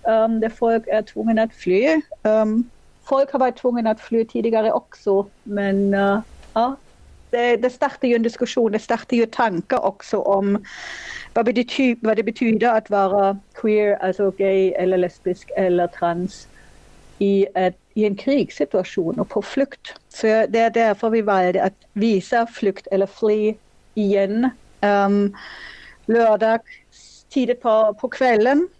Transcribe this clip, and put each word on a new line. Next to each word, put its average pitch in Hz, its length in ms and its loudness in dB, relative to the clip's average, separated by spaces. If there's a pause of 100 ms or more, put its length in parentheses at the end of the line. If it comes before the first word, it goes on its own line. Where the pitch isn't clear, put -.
ehm, 226 360 2
där 226 100 -2
folk 226 380 -2
är 214 140 0
tvungna 220 420 -2
att 226 100 -4
fly. 269 480 0 (220)
Ehm, 220 400 2 (400)
folk 277 280 0
har 277 80 -2
varit 254 180 0
tvungna 240 340 -2
att 220 100 -4
fly 226 240 0
tidigare 226 460 0
också, 202 540 -2 (180)
men, 202 500 0
eh, 196 260 2 (340)
ja, 247 220 0 (540)
det, 240 280 2
det 247 120 -2
startar 262 380 -4
ju 240 80 4
en 233 80 0
diskussion, 226 480 -2
det 220 80 -2
startar - 380 -2
ju 233 80 4
tankar 220 600 -2
också 196 340 -4
om 202 460 0 (680)
vad 226 140 2
bety-, 240 540 0
vad 220 160 2
det 220 60 -2
betyder 226 500 0
att 220 160 -2
vara 196 480 2 (160)
queer, 208 420 2
alltså 190 360 -2
gay 190 400 2
eller 185 260 0
lesbisk 180 580 -4
eller 180 320 0
trans 175 600 -6 (680)
i 196 380 2
ett, 185 220 0 (160)
i 214 120 0
en 202 100 0
krigssituation 202 1040 -2
och - 100 -6
på 208 120 -4
flukt. - 520 -6 (160)
Så - 180 -4
det 220 320 2
är 226 100 4
därför 226 400 0
vi 226 120 2
valde 190 420 2
att 196 100 -2 (200)
visa 226 540 0
Flykt 202 400 -6
eller 196 180 0
Fly 214 500 -2 (380)
igen, 202 560 0 (320)
ehm, 202 540 2 (680)
lördag 220 540 2 (680)
tidigt 240 320 -2
på, 220 400 2
på 254 80 -6
kvällen. 254 580 2 (120)